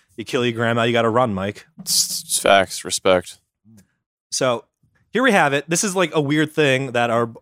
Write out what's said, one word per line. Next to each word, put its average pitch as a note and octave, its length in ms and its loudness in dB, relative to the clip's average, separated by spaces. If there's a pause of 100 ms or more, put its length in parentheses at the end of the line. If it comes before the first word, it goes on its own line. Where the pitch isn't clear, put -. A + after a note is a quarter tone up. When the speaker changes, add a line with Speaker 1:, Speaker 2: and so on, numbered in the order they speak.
(180)
Speaker 1:
You A2 80 -10
kill B2+ 180 -2
your B2 120 0
grandma, A#2 300 0
you A#2+ 80 0
gotta A#2 160 2
run, A2+ 260 0
Mike. G2 320 -8 (120)
Speaker 2:
It's, - 440 -4
it's - 160 -6
facts. - 440 2
Respect. F#2 540 0 (920)
Speaker 1:
So B2 340 -4 (460)
here A#3 120 0
we C4 80 4
have D#3+ 220 4
it. C#3+ 160 -2
This E3+ 140 -2
is, G3 120 -4
like, F3+ 180 0
a D#3+ 80 0
weird D3+ 300 0
thing C3+ 420 0
that A#2+ 160 0
our, A#2 220 0 (100)